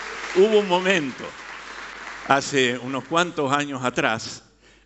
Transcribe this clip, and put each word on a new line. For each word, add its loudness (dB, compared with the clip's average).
Hubo 8
un 2
momento, 2
hace 2
unos -6
cuantos 0
años -2
atrás, -2